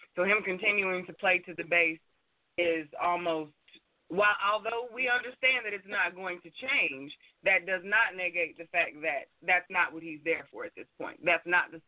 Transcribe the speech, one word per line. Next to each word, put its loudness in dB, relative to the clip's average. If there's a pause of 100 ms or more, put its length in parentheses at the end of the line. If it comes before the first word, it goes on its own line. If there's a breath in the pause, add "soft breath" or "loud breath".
(160 loud breath)
So 4
him 4
continuing 0
to -14
play 2
to -12
the -8
base 2 (580)
is 0 (120)
almost, 0 (560)
while, 4 (100)
although 0
we -2
understand 0
that -6
it's -10
not -2
going -6
to -18
change, -4 (320 soft breath)
that 4
does -2
not 2
negate -4
the -12
fact 0
that -4 (160)
that's 2
not 2
what -10
he's -10
there -2
for -10
at -12
this -16 (120)
point. -10
That's 2
not 2
the -18